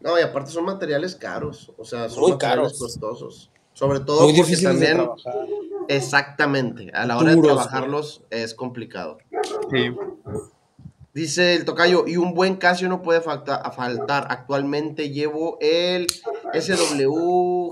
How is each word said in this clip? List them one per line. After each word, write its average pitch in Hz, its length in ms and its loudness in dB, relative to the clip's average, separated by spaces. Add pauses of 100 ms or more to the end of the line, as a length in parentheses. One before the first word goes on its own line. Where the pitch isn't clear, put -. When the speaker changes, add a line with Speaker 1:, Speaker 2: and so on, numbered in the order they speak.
Speaker 1:
No, 170 180 0
y 165 40 4
aparte 135 280 -4
son 170 140 -4
materiales 180 520 -4
caros, 120 640 -10
o 113 60 -14
sea, 117 240 -8
son 120 140 -6
Speaker 2:
Muy 175 100 4
Speaker 1:
materiales 127 400 0
Speaker 2:
caros. - 60 -12
Speaker 1:
costosos. - 720 -12 (240)
Sobre 139 260 0
todo 147 220 4
Speaker 2:
Muy 151 120 10
Speaker 1:
porque 175 160 8
Speaker 2:
difíciles 180 300 4
de 160 60 6
Speaker 1:
también 156 100 4 (260)
Speaker 2:
trabajar. - 240 -8 (420)
Speaker 1:
Exactamente, 139 1080 -2
a 107 120 -2
la 120 120 -2
hora 160 120 6
de 160 60 8
Speaker 2:
Duros, 151 160 8
Speaker 1:
trabajarlos 135 800 -4
Speaker 2:
güey. 113 120 -6
Speaker 1:
es 113 120 -8
complicado. 110 640 -10 (520)
Speaker 3:
Sí. 123 200 2 (1200)
Speaker 1:
Dice 165 400 2
el 156 100 0
tocayo, 175 420 4
"Y 170 100 -4
un 175 180 0
buen 185 220 2
Casio 180 320 2
no 180 140 -2
puede 170 180 2
falta-, 147 520 -6
faltar. 127 580 -4
Actualmente 143 800 -4
llevo 151 500 -4
el 175 460 2 (480)
S 165 200 -2
W 170 960 2